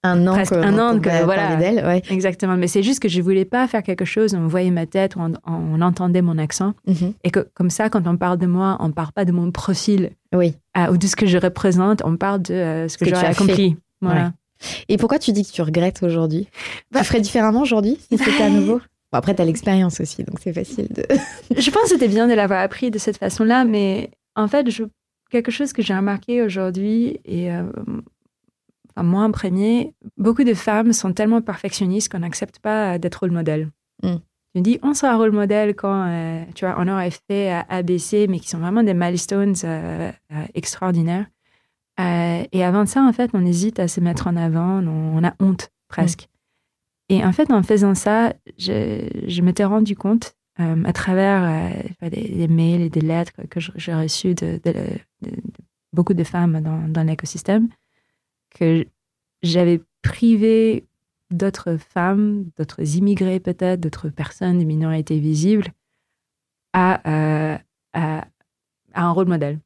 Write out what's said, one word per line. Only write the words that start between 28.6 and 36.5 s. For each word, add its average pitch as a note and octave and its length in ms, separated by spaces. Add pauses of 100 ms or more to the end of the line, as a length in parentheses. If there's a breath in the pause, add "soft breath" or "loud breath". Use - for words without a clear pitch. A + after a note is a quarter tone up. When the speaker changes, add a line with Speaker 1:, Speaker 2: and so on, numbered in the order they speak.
Speaker 2:
enfin, F3+ 120
moi G3 180
en A3 60
premier, G#3 640 (240)
beaucoup A#3 260
de A#3 120
femmes A3 360
sont F#3+ 220
tellement A3 300
perfectionnistes G3 680
qu'on F#3 80
n'accepte - 380
pas G#3+ 400
d'être F3 200
rôle F#3 140
modèle. D#3 380 (320)
Speaker 1:
Mm. F3+ 140 (400)
Speaker 2:
Tu F3+ 60
dis, A#3 200
on C#4+ 140
sera C4 220
rôle A3 160
modèle G#3 420
quand, G3 320
euh, E3 360 (120)